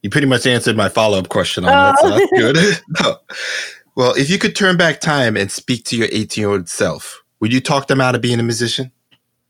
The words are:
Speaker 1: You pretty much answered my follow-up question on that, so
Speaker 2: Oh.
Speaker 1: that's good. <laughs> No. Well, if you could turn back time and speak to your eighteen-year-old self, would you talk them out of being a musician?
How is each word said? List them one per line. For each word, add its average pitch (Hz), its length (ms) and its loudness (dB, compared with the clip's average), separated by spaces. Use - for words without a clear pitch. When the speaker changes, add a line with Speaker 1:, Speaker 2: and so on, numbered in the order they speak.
Speaker 1:
You 101 80 -6
pretty 147 160 0
much 127 200 2
answered 120 300 2
my 101 140 0
follow-up 104 400 0
question 90 340 -2
on 254 80 2
that, 277 260 4
so 330 100 4
Speaker 2:
Oh. - 100 2
Speaker 1:
that's 392 140 2
good. 170 560 2
<laughs> - 140 -4
No. - 140 -2
Well, 123 180 2
if 139 140 0
you 196 100 0
could - 180 -2
turn 185 200 2
back 170 240 2
time 131 360 0
and 98 160 -2
speak - 340 -6
to 123 100 -4
your 113 140 0
eighteen-year-old 101 580 -4
self, - 540 -6
would 110 120 0
you 127 80 2
talk 139 260 -2
them 135 140 2
out 127 160 2
of 117 40 -2
being 120 200 0
a - 20 0
musician? 117 480 -4